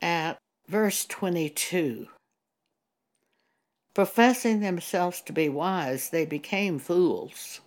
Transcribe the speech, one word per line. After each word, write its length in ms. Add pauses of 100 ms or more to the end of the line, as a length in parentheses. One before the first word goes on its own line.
at 380 (280)
verse 380
twenty-two. 1040 (1800)
"Professing 680
themselves 600
to 120
be 180
wise, 580
they 160
became 540
fools." 880